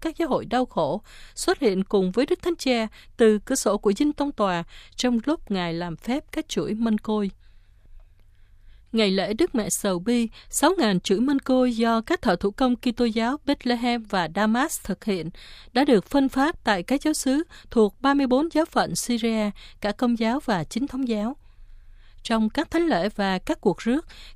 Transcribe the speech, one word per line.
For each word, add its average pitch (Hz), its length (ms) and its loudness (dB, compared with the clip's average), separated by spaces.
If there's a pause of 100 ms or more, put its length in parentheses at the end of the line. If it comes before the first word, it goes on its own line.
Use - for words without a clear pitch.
các 320 160 -6
giáo 330 120 -2
hội 185 160 0
đau 254 200 0
khổ, 165 360 -2 (340)
xuất - 240 -2
hiện 196 240 2
cùng 185 280 0
với 240 140 0
Đức - 160 -2
Thánh 349 140 -2
Cha 240 320 -2 (300)
từ 220 220 6
cửa 254 160 -4
sổ 202 220 0
của 202 160 0
dinh 294 200 0
tông 285 180 -4
tòa 180 320 -2 (320)
trong 247 300 0
lúc 311 260 -2
Ngài 175 220 -2
làm 170 220 -6
phép 262 360 -4
các 311 180 -6
chuỗi - 240 -4
mân 220 240 0
côi. 208 340 -2 (1600)
Ngày 220 200 2
lễ 190 220 0
Đức 320 220 0
Mẹ 185 140 0
Sầu 185 300 -2
Bi, 233 300 0 (200)
sáu 311 280 4
ngàn 214 220 2
chuỗi 190 200 0
mân 277 200 2
côi 254 360 2
do 226 260 2
các - 200 -2
thợ 196 140 2
thủ 202 160 -2
công 247 240 2
Kitô 240 300 0
giáo 233 400 0
Bethlehem 240 580 -2
và 190 320 -2
Damas 220 480 0
thực - 220 -8
hiện 175 240 -2 (440)
đã 254 100 2
được 254 220 4
phân 269 240 2
phát 285 340 0
tại 196 200 0
các 269 200 -2
giáo 311 100 0
xứ 277 300 0 (280)
thuộc 214 300 2
ba 269 120 4
mươi 277 140 2
bốn 269 240 2
giáo 311 140 2
phận 175 300 -2
Syria, 220 560 -2 (300)
cả 208 100 -2
Công 240 280 0
giáo 233 200 0
và 190 240 -2
Chính 240 240 -4
thống 262 200 -6
giáo. 226 280 -2 (880)
Trong 220 260 2
các 311 220 -4
thánh 339 160 2
lễ 196 220 2
và 196 300 -2
các - 220 -4
cuộc 180 160 2
rước, 262 300 -2 (280)